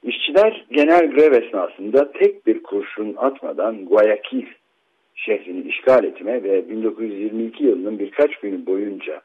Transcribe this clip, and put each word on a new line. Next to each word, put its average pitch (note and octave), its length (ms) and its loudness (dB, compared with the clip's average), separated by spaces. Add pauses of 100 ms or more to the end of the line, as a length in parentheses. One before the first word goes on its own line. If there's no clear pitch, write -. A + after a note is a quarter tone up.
İşçiler G3 680 0
genel D#3 400 4
grev C3+ 320 6
esnasında G#2 680 -2
tek - 340 0
bir A2 160 0
kurşun G2+ 540 -6
atmadan G#2+ 680 -4
Guayaquil G#2+ 640 2 (680)
şehrini F#2 540 -6
işgal B2 360 2
etme A2 380 -6
ve F#2+ 260 0
bin A2 140 -8
dokuz A2+ 220 -4
yüz G2+ 160 -8
yirmi A2 240 -6
iki A2+ 200 -8
yılının G#2 340 0
birkaç C#3+ 420 -2
günü F#2 260 -8
boyunca F#2+ 580 -6